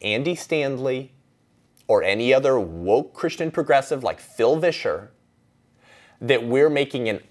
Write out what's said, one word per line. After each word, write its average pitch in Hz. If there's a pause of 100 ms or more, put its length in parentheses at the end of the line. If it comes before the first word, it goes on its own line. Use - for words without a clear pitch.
Andy 135
Stanley 135 (760)
or 104
any 113
other 131
woke 90
Christian 165
progressive 139
like 82
Phil 123
Vischer 110 (1080)
that 120
we're 131
making 139
an 101 (120)